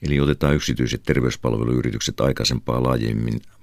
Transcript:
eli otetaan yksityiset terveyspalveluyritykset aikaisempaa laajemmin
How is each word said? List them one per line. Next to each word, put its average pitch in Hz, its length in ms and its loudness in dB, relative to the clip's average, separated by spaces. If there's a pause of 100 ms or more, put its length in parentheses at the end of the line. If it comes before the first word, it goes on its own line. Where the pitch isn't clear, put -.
eli 71 180 2
otetaan 71 360 4
yksityiset 64 480 -2
terveyspalveluyritykset 58 1200 0
aikaisempaa 62 600 0
laajemmin 55 580 0 (220)